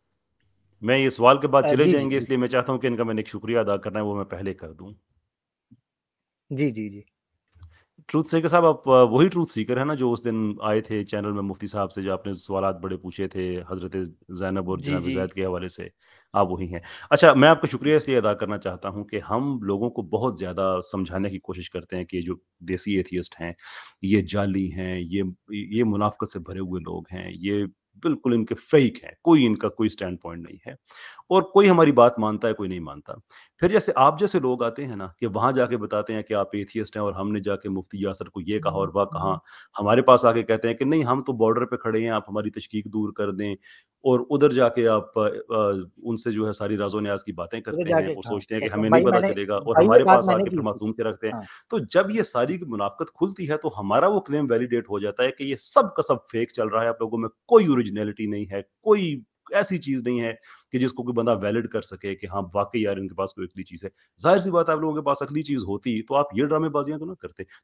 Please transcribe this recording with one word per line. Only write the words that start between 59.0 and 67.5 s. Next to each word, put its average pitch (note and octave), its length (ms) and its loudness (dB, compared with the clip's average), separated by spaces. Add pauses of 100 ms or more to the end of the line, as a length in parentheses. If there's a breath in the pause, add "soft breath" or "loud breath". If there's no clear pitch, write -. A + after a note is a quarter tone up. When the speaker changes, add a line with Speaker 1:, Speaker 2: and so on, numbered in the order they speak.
Speaker 1:
ऐसी F#3 240 0
चीज C3 300 -4
नहीं B2 120 0
है A2+ 200 -6 (320 soft breath)
कि B2+ 60 0
जिसको B2+ 240 0
कोई B2 100 -4
बंदा A#2 200 2
वैलिड G#2 360 -2
कर G#2+ 140 -4
सके G2 320 -10
कि G2 120 -14
हाँ G2 160 -6 (120)
वाकई G#2 300 -2
यार G2 140 -2
इनके F#2+ 160 -10
पास F#2+ 220 -6
कोई F#2 80 -8
अगली F#2 200 -14
चीज E2+ 200 -18
है। F#2+ 60 -12 (280)
जाहिर F3 220 4
सी F#3 100 -2
बात E3+ 180 2
है D#3+ 60 2
आप D3+ 60 -4
लोगों D#3 140 -2
के D#3 60 -4
पास C#3+ 220 -2
अगली C#3+ 200 -6
चीज C#3 260 -4
होती G#2+ 340 -4
तो C3+ 120 -6
आप C#3+ 200 2
ये C#3+ 120 0
ड्रामेबाजियां D3 540 -2
तो D#3+ 60 -10
ना F#3 80 -12
करते। - 320 -16 (180 soft breath)